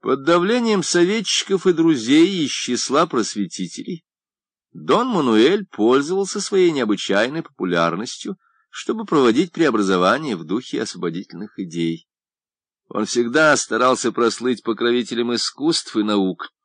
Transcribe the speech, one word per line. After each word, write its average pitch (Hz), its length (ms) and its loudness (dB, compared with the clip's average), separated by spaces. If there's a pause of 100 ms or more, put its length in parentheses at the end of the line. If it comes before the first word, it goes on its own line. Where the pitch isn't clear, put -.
Под 135 200 -2
давлением 202 580 2
советчиков 185 840 0
и 180 60 4
друзей 160 680 4
из 123 60 -2
числа 127 560 -2
просветителей 104 960 -6 (680)
Дон 233 380 0
Мануэль 156 580 4
пользовался 151 760 0
своей 185 300 2
необычайной 117 720 0
популярностью, 87 920 -4 (360)
чтобы 220 340 -6
проводить 139 460 2
преобразования 107 840 0
в 80 80 -10
духе 117 380 -6
освободительных 90 800 -10
идей. 82 480 -6 (800)
Он 107 180 -4
всегда 131 500 2
старался 120 560 0
прослыть 120 520 -2
покровителем 120 720 -2
искусств - 600 -4
и 110 60 0
наук. 98 480 -2 (160)